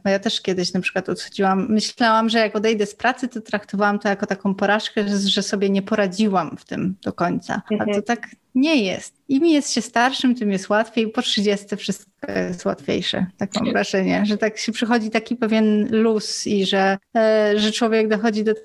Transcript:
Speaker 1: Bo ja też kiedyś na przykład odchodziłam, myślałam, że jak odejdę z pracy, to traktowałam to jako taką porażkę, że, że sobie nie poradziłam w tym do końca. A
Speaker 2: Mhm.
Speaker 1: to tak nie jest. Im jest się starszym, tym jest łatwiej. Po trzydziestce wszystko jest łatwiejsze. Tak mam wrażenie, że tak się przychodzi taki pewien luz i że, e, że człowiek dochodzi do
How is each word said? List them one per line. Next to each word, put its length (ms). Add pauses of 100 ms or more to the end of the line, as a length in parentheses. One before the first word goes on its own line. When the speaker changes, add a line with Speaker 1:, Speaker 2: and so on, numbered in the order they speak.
Speaker 1:
Bo 60
ja 100
też 220
kiedyś 320
na 80
przykład 280
odchodziłam, 600
myślałam, 600
że 100
jak 160
odejdę 300
z 100
pracy, 320
to 140
traktowałam 580
to 100
jako 160
taką 300
porażkę, 520
że, 100
że 260
sobie 260
nie 120
poradziłam 760
w 60
tym 380
do 100
końca. 560
A 40
Speaker 2:
Mhm. 220
Speaker 1:
to 60
tak 260 (280)
nie 280
jest. 300 (140)
Im 180
jest 280
się 80
starszym, 540
tym 160
jest 180
łatwiej. 420
Po 100
trzydziestce 560
wszystko 340 (360)
jest 180
łatwiejsze. 600 (120)
Tak 180
mam 180
wrażenie, 520
że 120
tak 200
się 140
przychodzi 380
taki 260
pewien 560
luz 560
i 180
że, 320 (200)
e, 380
że 160
człowiek 360
dochodzi 360
do 100 (120)